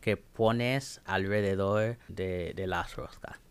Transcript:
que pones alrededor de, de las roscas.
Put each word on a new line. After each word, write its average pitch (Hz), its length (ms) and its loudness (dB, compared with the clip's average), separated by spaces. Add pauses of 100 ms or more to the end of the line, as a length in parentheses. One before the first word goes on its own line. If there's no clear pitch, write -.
que 101 160 2
pones 120 880 0
alrededor 101 920 2 (100)
de, 90 480 -4
de 95 120 -4
las 87 280 -2
roscas. - 440 -14 (120)